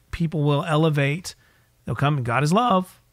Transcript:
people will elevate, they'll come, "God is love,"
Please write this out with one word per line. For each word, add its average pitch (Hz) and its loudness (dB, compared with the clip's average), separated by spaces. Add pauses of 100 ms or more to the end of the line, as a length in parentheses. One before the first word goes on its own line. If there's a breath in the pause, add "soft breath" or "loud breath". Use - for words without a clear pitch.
people 156 -4
will 147 2
elevate, 151 0 (500)
they'll 127 -6
come, 139 0
"God 117 0
is 151 0
love," 196 0 (140)